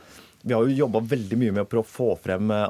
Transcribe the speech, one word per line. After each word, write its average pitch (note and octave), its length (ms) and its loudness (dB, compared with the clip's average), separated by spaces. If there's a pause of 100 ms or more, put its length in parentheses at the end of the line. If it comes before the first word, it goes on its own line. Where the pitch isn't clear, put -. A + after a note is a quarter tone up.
(460)
vi B2 80 0
har A2+ 100 4
jo C3+ 140 2 (100)
jobbet A2+ 220 -2
veldig A2+ 320 -2
mye A2 100 2
med G2+ 140 0
å - 20 -18
prøve A2+ 160 0
å - 80 -20
få B2 160 -2 (100)
frem, F#2+ 320 -2
eh, G#2 200 0